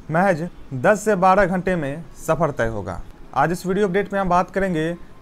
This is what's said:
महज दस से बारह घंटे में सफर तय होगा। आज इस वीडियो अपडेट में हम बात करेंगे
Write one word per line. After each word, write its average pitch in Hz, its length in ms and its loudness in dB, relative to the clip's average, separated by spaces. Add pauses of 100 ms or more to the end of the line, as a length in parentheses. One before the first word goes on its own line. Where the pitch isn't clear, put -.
(100)
महज 170 320 2 (320)
दस 180 260 4
से 214 160 2
बारह 190 300 4
घंटे 185 300 0
में 151 280 -6 (140)
सफर 160 320 0
तय 127 160 0
होगा। 95 340 -4 (340)
आज 151 180 2
इस 180 140 -6
वीडियो 190 220 0
अपडेट 196 240 -2
में 196 80 0
हम 190 80 0
बात 175 220 2
करेंगे 180 360 -2 (340)